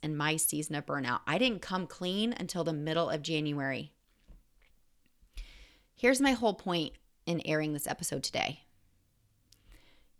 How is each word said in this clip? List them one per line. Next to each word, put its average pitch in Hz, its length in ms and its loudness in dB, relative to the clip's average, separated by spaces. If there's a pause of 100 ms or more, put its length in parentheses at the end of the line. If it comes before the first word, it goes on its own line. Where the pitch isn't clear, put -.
in 151 120 0
My 151 220 2
Season 151 380 0
of 147 100 -4
Burnout. 131 420 -2
I 160 120 0
didn't 233 240 2
come 185 240 -2
clean 202 520 -2
until 175 260 -2
the 160 100 0
middle 156 340 0
of 151 140 -2
January. 147 720 -2 (2000)
Here's 262 260 4
my 277 120 6
whole 226 200 4
point 175 400 -2 (320)
in 165 220 0
airing 151 260 0
this 147 140 -4
episode 139 360 -4
today. - 420 -2 (1600)